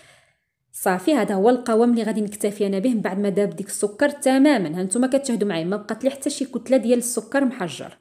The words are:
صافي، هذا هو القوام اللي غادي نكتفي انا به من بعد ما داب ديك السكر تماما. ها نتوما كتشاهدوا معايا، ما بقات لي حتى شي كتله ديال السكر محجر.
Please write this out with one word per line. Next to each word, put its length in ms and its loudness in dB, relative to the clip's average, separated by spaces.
صافي، 440 0
هذا 200 0
هو 140 4
القوام 420 2
اللي 120 2
غادي 180 -2
نكتفي 460 -2
انا 120 0
به 140 2
من 80 0
بعد 180 -2
ما 100 0
داب 200 0
ديك 180 -10
السكر 420 -2
تماما. 720 2
ها 40 -2
نتوما 240 0
كتشاهدوا 400 0
معايا، 180 -2
ما 120 -2
بقات 260 -8
لي 60 2
حتى 200 -4
شي 160 -6
كتله 320 0
ديال 220 2
السكر 460 -2
محجر. 560 -6